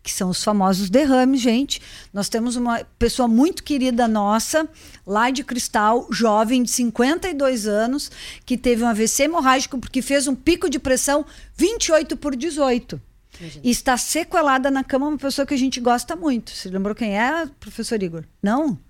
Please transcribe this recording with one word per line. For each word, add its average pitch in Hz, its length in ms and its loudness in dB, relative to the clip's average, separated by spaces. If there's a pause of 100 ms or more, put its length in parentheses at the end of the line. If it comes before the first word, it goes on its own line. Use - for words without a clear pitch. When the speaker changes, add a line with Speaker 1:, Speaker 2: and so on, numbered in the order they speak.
Speaker 1:
que - 100 -10
são 185 180 -2
os - 140 -4
famosos 196 460 2
derrames, 262 500 4
gente. 247 420 0 (320)
Nós 196 140 -4
temos 233 300 -2
uma 240 260 -2 (160)
pessoa 233 300 2
muito 277 340 4
querida 254 460 0
nossa, 220 580 0 (400)
lá 214 220 2
de 269 120 -2
Cristal, 233 720 0
jovem 220 520 2
de - 80 -2
cinquenta 262 580 0
e 339 40 -4
dois 262 320 0
anos, 226 460 -2 (340)
que 247 120 -2
teve 240 260 2
um 240 40 2
A 233 60 2
V 220 140 2
C 269 160 0
hemorrágico 269 540 2
porque 247 240 -4
fez 277 260 0
um 269 80 0
pico 339 340 2
de 262 100 -2
pressão 277 460 0 (300)
vinte 403 320 0
e - 60 2
oito 302 240 0
por 277 180 -4
dezoito. 262 640 -2 (380)
Speaker 2:
Imagina. 151 260 -16
Speaker 1:
E 151 40 4
está 247 280 0
sequelada 294 720 0
na 269 140 0
cama, 277 240 -2
uma 302 100 -2
pessoa 277 280 -2
que 285 80 -4
a 277 40 0
gente 254 220 0
gosta 240 360 0
muito. 285 360 -2
Você - 180 -12
lembrou 196 260 -4
quem 208 220 -4
é, 302 300 0 (120)
professor 220 440 -6
Igor? 165 220 -8 (160)
Não? 233 360 0 (120)